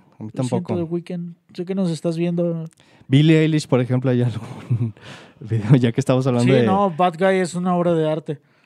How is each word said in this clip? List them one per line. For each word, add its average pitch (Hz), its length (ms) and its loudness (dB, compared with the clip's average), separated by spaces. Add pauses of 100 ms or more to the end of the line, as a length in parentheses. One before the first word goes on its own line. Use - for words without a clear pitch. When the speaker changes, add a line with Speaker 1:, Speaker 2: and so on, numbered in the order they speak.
(200)
Speaker 1:
A 110 40 -14
mí 110 100 -12
Speaker 2:
Lo 131 100 -6
siento, 127 60 -4
Speaker 1:
tampoco. 180 260 -2
Speaker 2:
The 175 80 -2
Weeknd. 170 520 -8 (180)
Sé 180 120 -10
que 190 100 -6
nos 190 160 0
estás 165 260 -4
viendo. 170 480 -2 (420)
Speaker 1:
Billie 156 340 6
Eilish, 156 260 0
por 127 140 4
ejemplo, 127 300 0
¿hay 123 100 2
algún 117 720 -4 (260)
<laughs> - 200 -20
video? 110 360 0
Ya 120 160 4
que 135 100 -2
estamos 131 260 2
hablando 123 260 2
Speaker 2:
Sí, 131 60 6
Speaker 1:
de 120 60 4
Speaker 2:
no, 196 300 2
Bad 180 220 0
Guy 190 220 2
es 175 160 -4
una 180 200 -2
obra 175 180 2
de 160 160 0
arte. 156 300 -6 (260)